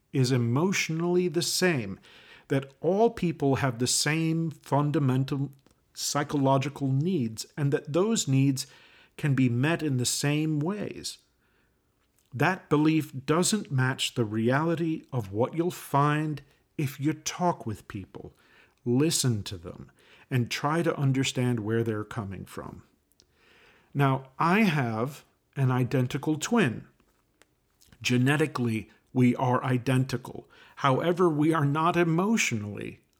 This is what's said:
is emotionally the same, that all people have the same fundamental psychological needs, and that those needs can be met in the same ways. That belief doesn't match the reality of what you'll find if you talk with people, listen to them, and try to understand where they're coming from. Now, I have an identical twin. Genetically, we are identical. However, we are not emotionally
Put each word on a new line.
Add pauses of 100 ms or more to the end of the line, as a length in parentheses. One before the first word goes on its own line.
(120)
is
emotionally
the
same, (480)
that
all
people
have
the
same
fundamental (420)
psychological
needs, (100)
and
that
those
needs (520)
can
be
met
in
the
same
ways. (1120)
That
belief (120)
doesn't
match
the
reality (100)
of
what
you'll
find (360)
if
you
talk
with
people, (500)
listen
to
them, (400)
and
try
to
understand
where
they're
coming
from. (1120)
Now, (140)
I
have (320)
an
identical
twin. (1200)
Genetically, (240)
we
are
identical. (280)
However,
we
are
not
emotionally (200)